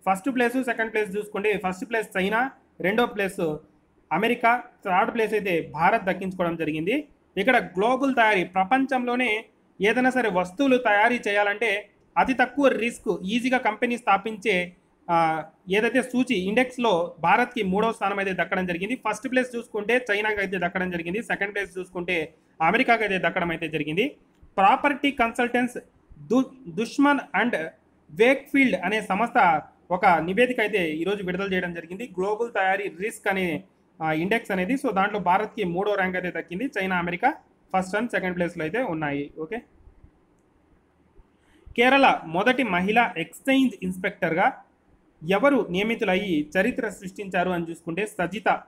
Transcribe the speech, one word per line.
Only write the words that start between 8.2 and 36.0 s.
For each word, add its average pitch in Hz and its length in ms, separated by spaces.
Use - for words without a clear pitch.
ప్రపంచంలోనే 247 760
ఏదైనా 240 380
సరే 226 220
వస్తువులు 254 400
తయారీ 220 380
చేయాలంటే 208 440
అతి - 260
తక్కువ 254 260
రిస్క్, 233 280
ఈజీగా 247 260
కంపెనీ 240 340
స్థాపించే, 202 540
ఆ, 170 100
ఏదైతే 226 260
సూచి 254 240
ఇండెక్స్లో 240 420
భారత్కి 233 360
మూడవ 220 240
స్థానం 202 240
అయితే 196 180
దక్కడం 185 300
జరిగింది. 190 340
first - 280
place 254 240
చూసుకుంటే 220 380
చైనాకి 208 360
అయితే 190 200
దక్కడం 180 320
జరిగింది, 170 240
second 202 240
place 196 240
చూసుకుంటే 180 400
అమెరికాకి 220 460
అయితే 190 200
దక్కడం 175 280
అయితే 165 220
జరిగింది. 156 300
Property 269 540
consultants 240 560
దు-, 254 200
Dushman 277 420
and 226 140
Wakefield 247 680
అనే 214 120
సంస్థ 226 260
ఒక 196 80
నివేదిక 190 380
అయితే 196 180
ఈరోజు 202 260
విడుదల 185 260
చేయడం 180 260
జరిగింది, 180 260
Global 214 420
తయారీ 190 280
risk 226 300
అనే, 185 140
ఆ, - 20
index 214 320
అనేది. 180 280
So, 269 60
దాంట్లో 202 200
భారత్కి 214 320
మూడో 202 240
rank 185 200